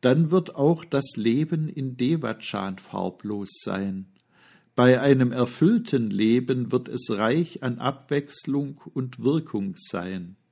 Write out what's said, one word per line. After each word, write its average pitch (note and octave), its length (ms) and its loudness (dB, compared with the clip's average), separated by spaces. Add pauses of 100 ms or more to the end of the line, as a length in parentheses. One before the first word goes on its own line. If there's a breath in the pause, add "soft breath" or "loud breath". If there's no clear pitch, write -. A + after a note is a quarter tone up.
dann D3 300 4
wird F3+ 260 0
auch D#3+ 280 2
das C#3 320 -2
Leben D3+ 520 0
in C3 280 -8
Devachan A2+ 800 -4
farblos G2 720 -8 (140)
sein. F#2+ 440 -4 (680 soft breath)
Bei B2+ 260 6
einem C3 320 4
erfüllten B2+ 800 2
Leben A#2+ 640 2
wird B2 160 -2
es A#2+ 220 -6
reich A#2 520 -2
an B2 160 -4
Abwechslung C#3 1000 -4 (140)
und B2+ 280 -8
Wirkung A#2 540 -2
sein. F#2 600 -8 (160)